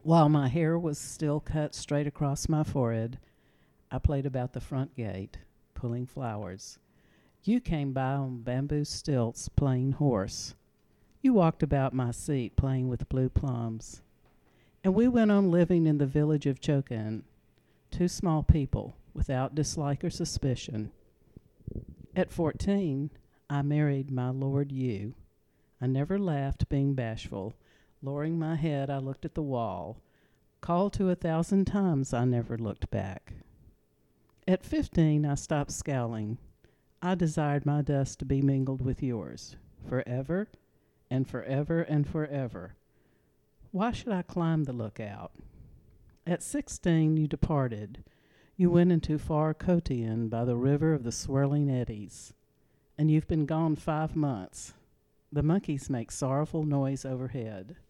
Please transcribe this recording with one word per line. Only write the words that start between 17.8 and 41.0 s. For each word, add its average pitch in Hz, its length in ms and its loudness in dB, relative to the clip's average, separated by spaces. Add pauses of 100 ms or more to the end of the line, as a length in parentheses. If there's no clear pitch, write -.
two 180 180 0
small 160 340 0
people, 127 540 4 (160)
without 135 420 -2
dislike 143 480 -2
or 170 80 0
suspicion. 123 840 -4 (1200)
At 185 160 0
fourteen, 160 760 0 (400)
I 143 120 0
married 143 480 0
my 127 200 -2
Lord 135 420 0
Yu. 120 420 -4 (680)
I 127 60 -2
never 147 320 0
laughed, 139 520 -2
being 139 240 2
bashful. 113 600 -6 (460)
Lowering 147 380 -4
my 160 160 -2
head, 143 360 -2
I 139 80 -2
looked 135 260 -6
at 160 100 -8
the 160 80 -4
wall. 113 560 -4 (600)
Called 185 340 0
to 190 160 2
a 180 40 2
thousand 175 520 2
times, 165 480 2
I 120 100 2
never 120 320 0
looked 113 340 -4
back. 95 440 -4 (1120)
At 185 180 2
fifteen, 156 640 2
I 143 80 0
stopped 143 380 -2
scowling. 117 680 -4 (640)
I 180 120 0
desired 151 520 0
my 147 160 2
dust 139 380 0
to 135 40 -6
be 139 160 0
mingled 135 420 2
with 127 200 -2
yours, 101 540 -6 (300)
forever 131 640 -4 (600)